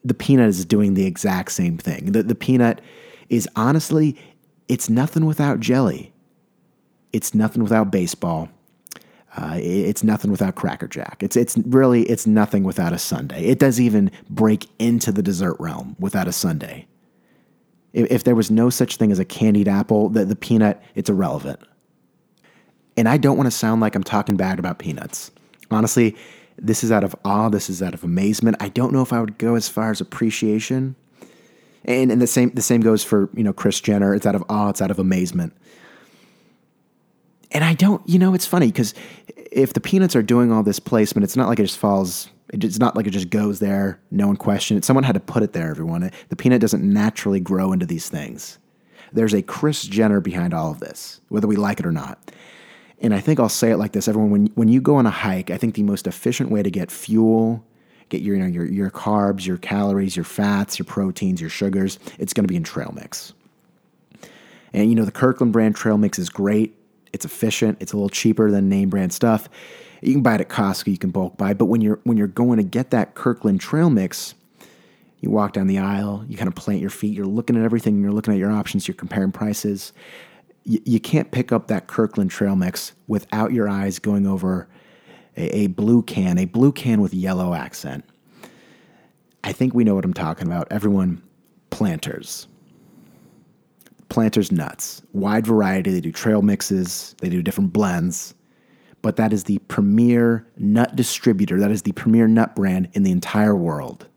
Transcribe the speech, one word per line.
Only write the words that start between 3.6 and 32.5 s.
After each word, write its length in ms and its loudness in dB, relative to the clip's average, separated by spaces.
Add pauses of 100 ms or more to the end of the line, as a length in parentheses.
it's 200 -4
nothing 380 0
without 340 0
jelly. 540 0 (960)
It's 220 -4
nothing 300 2
without 260 2
baseball. 600 -4 (840)
Uh, 180 -8
i-, 60 -4
it's 440 -2
nothing 260 0
without 260 0
Cracker 320 -6
Jack. 360 -10
It's, 120 -4
it's 220 2
really, 460 4
it's 240 0
nothing 360 4
without 300 -2
a 60 -4
sundae. 440 -6
It 140 4
doesn't 260 4
even 280 4 (180)
break 380 0 (100)
into 340 0
the 120 0
dessert 340 -2
realm 420 -10
without 280 -2
a 40 -4
sundae. 540 -6 (1080)
If, 180 0
if 140 0
there 100 4
was 160 2
no 180 4
such 280 -2
thing 140 2
as 80 2
a 60 0
candied 420 2
apple, 420 2
the, 160 2
the 100 -2
peanut, 480 2 (100)
it's 160 -4
irrelevant. 500 -2 (1400)
And 140 2
I 80 4
don't 200 4
wanna 140 2
sound 300 0
like 140 0
I'm 80 -2
talking 340 0
bad 220 -2
about 180 -6
peanuts. 540 -12 (400)
Honestly, 440 2 (420)
this 260 -2
is 80 0
out 120 4
of 120 -4 (100)
awe. 240 0
This 220 -2
is 100 -6
out 140 -6
of 80 -14
amazement. 560 2
I 100 -6
don't 240 0
know 80 2
if 100 -2
I 80 0
would 200 -4
go 160 2
as 120 -2
far 220 -2
as 100 -4
appreciation. 960 -2 (880)
And, 280 2
and 100 4
the 40 6
same, 260 4